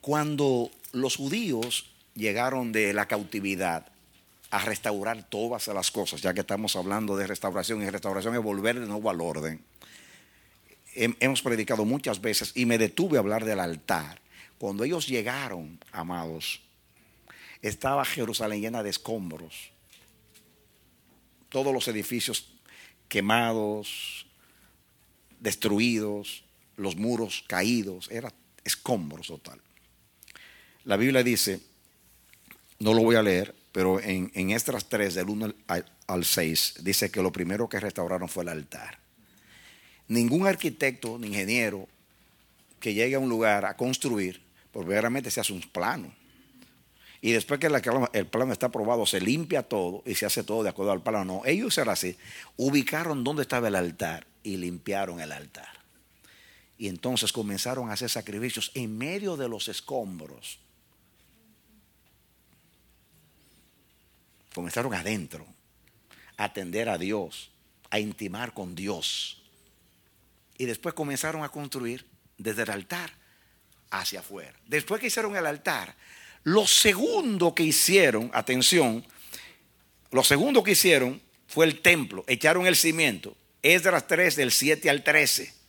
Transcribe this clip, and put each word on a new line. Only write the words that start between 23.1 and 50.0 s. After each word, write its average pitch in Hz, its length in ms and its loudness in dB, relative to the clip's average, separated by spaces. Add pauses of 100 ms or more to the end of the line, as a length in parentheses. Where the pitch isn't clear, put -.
destruidos, 107 1040 0 (320)
los 95 180 -4
muros 110 520 -2
caídos, 95 600 0
era 117 240 -10 (300)
escombros - 640 -4
total. - 320 -16 (1300)
La 101 100 2
Biblia 127 260 4
dice, 110 380 2 (1200)
no 107 140 4
lo 113 80 6
voy 113 160 6
a 110 60 6
leer, 95 300 2 (200)
pero 92 260 4
en, 92 360 -2
en 95 160 0
Esdras 113 360 -2
tres, 101 280 0
del 92 120 -2
uno 107 260 -4 (140)
al, 87 180 -2 (220)
al 90 160 0
seis, 80 560 0
dice 98 320 0
que 104 100 -2
lo 92 120 2
primero 98 340 -2
que 98 140 -4
restauraron 90 480 -4
fue 90 140 -6
el 87 60 -6
altar. 73 500 -12 (1080)
Ningún 120 400 4
arquitecto 131 720 -2
ni 110 80 -8
ingeniero 101 640 -2 (880)
que 110 140 -2
llegue 123 220 2
a 135 40 2
un 135 80 0
lugar 107 380 4
a 101 100 -4
construir, 120 640 -2 (300)
pues 90 160 -8
verdaderamente 117 420 0
se 120 120 -2
hace 104 100 -2
un 90 100 -6
plano. 87 560 -4 (1040)
Y 113 120 4
después 135 260 0
que 156 80 2
la, 139 140 4 (320)
el 98 140 0
plano 123 260 0
está 127 140 -2
aprobado, 113 380 0
se 98 140 0
limpia 147 420 0
todo 95 440 -4